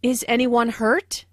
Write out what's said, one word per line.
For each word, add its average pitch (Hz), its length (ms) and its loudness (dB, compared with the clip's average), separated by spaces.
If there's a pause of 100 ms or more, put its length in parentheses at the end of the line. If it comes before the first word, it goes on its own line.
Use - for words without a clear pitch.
Is 247 260 0
anyone 240 420 2
hurt? 226 640 -2